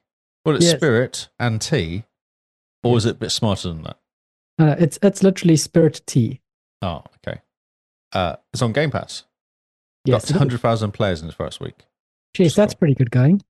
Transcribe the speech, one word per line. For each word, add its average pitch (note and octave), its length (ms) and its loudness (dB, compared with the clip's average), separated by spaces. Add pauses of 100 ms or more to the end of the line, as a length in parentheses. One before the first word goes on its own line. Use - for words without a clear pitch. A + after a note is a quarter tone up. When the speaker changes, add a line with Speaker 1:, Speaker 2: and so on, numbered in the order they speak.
(440)
Speaker 1:
Well, D3+ 120 2
it's E3 80 2
Speaker 2:
Yes. E3+ 140 4
Speaker 1:
Spirit B2 500 -2 (100)
and A2+ 220 -4
T, F2+ 440 -4 (760)
or A#2+ 140 2
is G#2+ 80 2
Speaker 2:
Yes. A2+ 60 0
Speaker 1:
it - 60 -4
a - 20 -18
bit G#2+ 120 -8
smarter G2 380 -2
than D#2+ 140 -10
that? D#2+ 160 -16 (600)
Speaker 2:
No, D#3 100 6
no, C#3+ 100 4
it's, E3+ 240 0
it's G3 200 0
literally F#3 340 4
Spirit D#3+ 500 0
T. B2 340 -2 (400)
Speaker 1:
Oh, F2 240 -8 (220)
okay. - 140 -10 (720)
Uh, F2+ 240 -2 (180)
it's - 80 -6
on A2+ 100 0
Game D3 180 0
Pass. - 340 -8 (840)
Speaker 2:
Yes, A#2+ 160 2
Speaker 1:
Got - 80 -6
Speaker 2:
it C#3+ 40 0
is. D#3 40 2
Speaker 1:
hundred B2+ 220 0
thousand A2 320 0
players F#2+ 280 -2
in E2 80 -12
its D#2+ 80 -16
first - 240 -10
week. - 240 -16 (500)
Speaker 2:
Jeez, F#3+ 100 2
Speaker 1:
Just D#3 120 2
Speaker 2:
that's G#3 180 2
Speaker 1:
cool. - 40 -18
Speaker 2:
pretty C#3+ 160 4
good A#2+ 160 2
going. D3 400 4